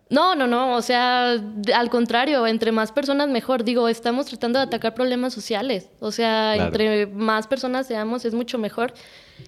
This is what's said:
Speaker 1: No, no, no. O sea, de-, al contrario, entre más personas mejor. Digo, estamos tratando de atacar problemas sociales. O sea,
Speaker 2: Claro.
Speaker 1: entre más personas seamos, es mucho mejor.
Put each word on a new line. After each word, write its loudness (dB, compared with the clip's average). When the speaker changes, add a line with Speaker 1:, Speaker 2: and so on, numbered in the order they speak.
Speaker 1:
No, 4
no, 0
no. 0
O 0
sea, 2
de-, -2
al 2
contrario, 2
entre 2
más 0
personas 0
mejor. 0
Digo, 2
estamos 0
tratando -2
de 2
atacar -4
problemas -2
sociales. -4
O -6
sea, 2
Speaker 2:
Claro. 2
Speaker 1:
entre 2
más 0
personas -2
seamos, -4
es -2
mucho -4
mejor. -2